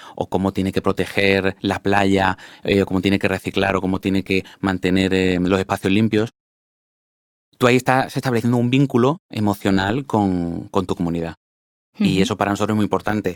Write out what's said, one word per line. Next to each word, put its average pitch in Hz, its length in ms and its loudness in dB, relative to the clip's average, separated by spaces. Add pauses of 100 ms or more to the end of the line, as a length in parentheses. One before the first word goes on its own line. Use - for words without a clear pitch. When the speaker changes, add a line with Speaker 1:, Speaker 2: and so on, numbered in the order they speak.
(160)
Speaker 1:
o - 140 -6
cómo 95 220 0
tiene 95 200 -2
que 92 100 -2
proteger 98 800 0
la 95 220 -4
playa, 98 560 2 (240)
eh, 101 180 2
o 92 60 2
cómo 95 140 -2
tiene 98 180 2
que 104 80 -2
reciclar, 95 480 -2
o 92 60 0
cómo 95 180 -2
tiene 95 240 -2
que 95 200 -2 (180)
mantener, 92 520 0
eh, 92 260 0
los 92 200 0
espacios 95 340 -2
limpios, 110 380 0 (1300)
tú 123 80 4
ahí 123 80 6
estás 127 420 0
estableciendo 123 400 0
un 120 140 0
vínculo 135 480 2 (100)
emocional 104 760 0
con, 90 640 -2
con 92 180 -2
tu - 80 -2
comunidad. 82 400 -4 (640)
Y 196 140 2
Speaker 2:
Ujú. 95 100 2
Speaker 1:
eso 104 140 -2
para 101 140 0
nosotros 104 220 -2
es 107 40 0
muy 104 80 2
importante, 98 500 -2